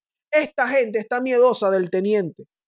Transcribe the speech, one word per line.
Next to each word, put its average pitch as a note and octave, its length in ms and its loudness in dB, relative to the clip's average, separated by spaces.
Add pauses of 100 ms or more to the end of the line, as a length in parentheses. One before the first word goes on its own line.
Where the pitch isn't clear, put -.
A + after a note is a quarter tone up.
(320)
"Esta C#4 360 -2
gente A#3 320 0
está A#3+ 220 -4
miedosa B3 500 2
del F#3 180 0
teniente. F#3+ 560 -2 (220)